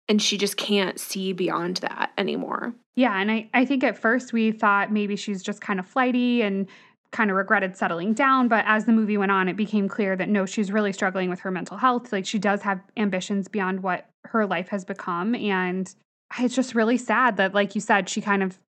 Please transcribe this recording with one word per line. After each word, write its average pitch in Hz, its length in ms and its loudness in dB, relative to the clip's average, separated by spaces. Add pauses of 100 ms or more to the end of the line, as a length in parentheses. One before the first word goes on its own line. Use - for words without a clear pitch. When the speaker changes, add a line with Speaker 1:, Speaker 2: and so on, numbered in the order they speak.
Speaker 1:
and 214 140 4
she 208 160 0
just 196 200 -2
can't 202 420 0
see 190 340 -4
beyond 175 440 -2
that - 400 -4
anymore. - 560 -4 (220)
Speaker 2:
Yeah, 233 240 2
and 202 120 0
I, 220 220 -4
I 254 120 4
think 269 180 0
at 226 140 0
first 240 360 0
we 220 180 2
thought 202 400 2
maybe 208 240 0
she's 196 280 -6
just 208 180 -8
kind 196 180 -4
of 180 60 -6
flighty 247 560 2
and 196 260 0 (440)
kind 214 180 2
of 185 80 2
regretted 190 380 0
settling 180 380 -2
down. 262 340 4
But 214 200 2
as 214 180 2
the 233 80 4
movie 214 240 2
went 196 140 2
on, 190 180 2
it 180 80 -4
became 208 320 0
clear 196 260 -2
that, 185 140 -4
no, 202 160 2
she's 190 260 -4
really 208 220 0
struggling 185 360 -2
with 180 120 -6
her 190 100 -6
mental 185 260 -8
health. 240 360 0
Like, 190 120 -2
she 214 140 -2
does 202 220 0
have 196 180 -2 (180)
ambitions 196 520 -2
beyond 190 340 -4
what 180 240 -4 (180)
her 220 200 2
life 185 240 -2
has 190 160 -6
become. 190 500 -4
And 185 580 0 (460)
it's 247 160 0
just 254 200 0
really 233 220 4
sad 233 400 2
that, 190 160 2
like 202 220 2
you 208 60 -2
said, 196 260 2
she - 140 -4
kind 202 220 2
of 185 140 -4 (100)